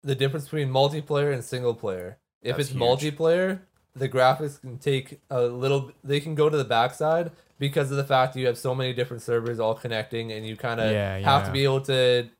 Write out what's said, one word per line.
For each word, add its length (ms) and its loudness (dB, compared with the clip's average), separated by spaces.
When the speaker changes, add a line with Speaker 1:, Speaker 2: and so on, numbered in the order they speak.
Speaker 1:
the 100 -2
difference 300 -2
between 260 -4
multiplayer 600 2
and 120 -6
single 300 -2
player. 440 -8
If 140 -4
Speaker 2:
That's 120 -2
Speaker 1:
it's 100 -6
Speaker 2:
huge. 20 -2
Speaker 1:
multiplayer, 440 0
the 120 -2
graphics 520 2
can 180 -14
take 420 -4
a 120 0
little, 480 0
they 160 0
can 160 -8
go 120 4
to 80 2
the 80 0
backside 680 2
because 320 0
of 60 -2
the 80 0
fact 300 2
that 60 -6
you 60 0
have 120 2
so 160 -2
many 180 -2
different 300 -6
servers 360 -2
all 160 0
connecting, 580 -6
and 140 -10
you 100 -8
kinda 360 -2
Speaker 3:
Yeah, 260 0
Speaker 1:
have 240 4
to 60 -4
Speaker 3:
yeah. 40 -4
Speaker 1:
be 120 0
able 180 2
to 460 2